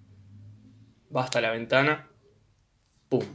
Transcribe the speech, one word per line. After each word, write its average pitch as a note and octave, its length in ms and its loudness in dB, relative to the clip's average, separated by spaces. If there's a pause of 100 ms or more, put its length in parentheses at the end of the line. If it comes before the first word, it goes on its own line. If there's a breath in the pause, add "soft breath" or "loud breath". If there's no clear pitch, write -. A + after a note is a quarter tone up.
(1160)
va B2+ 80 2
hasta B2+ 180 -2
la A2+ 100 2
ventana, C3+ 560 2 (1000)
¡pum! A#2+ 140 2 (120)